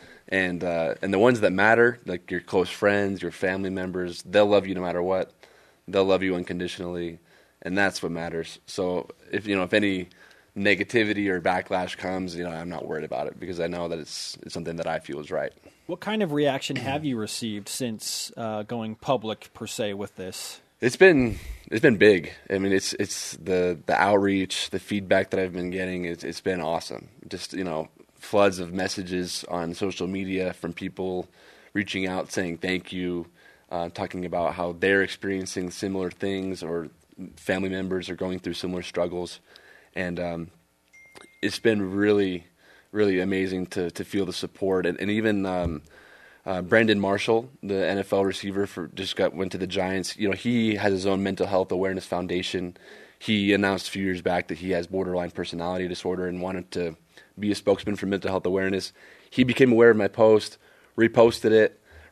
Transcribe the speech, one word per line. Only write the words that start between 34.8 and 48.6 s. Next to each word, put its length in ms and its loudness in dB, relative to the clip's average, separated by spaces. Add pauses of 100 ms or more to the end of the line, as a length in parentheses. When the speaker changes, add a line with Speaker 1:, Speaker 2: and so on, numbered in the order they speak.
Speaker 1:
experiencing 680 -6
similar 400 -4
things 520 -6
or 260 -6 (480)
family 340 -2
members 400 -4
are 60 -6
going 220 -4
through 160 -6
similar 280 -6
struggles. 580 -4 (540)
And, 240 -6
um, 320 -6 (880)
it's 200 -4
been 340 2
really, 520 2 (460)
really 280 4
amazing 480 0
to, 240 -4
to 120 -8
feel 220 -2
the 80 -8
support. 520 -2
And, 140 -2
and 100 -2
even, 360 0
um, 360 -2 (640)
uh, 140 -4
Brandon 400 4
Marshall, 480 2 (140)
the 240 0
N 120 0
F 140 -2
L 120 4
receiver, 420 -2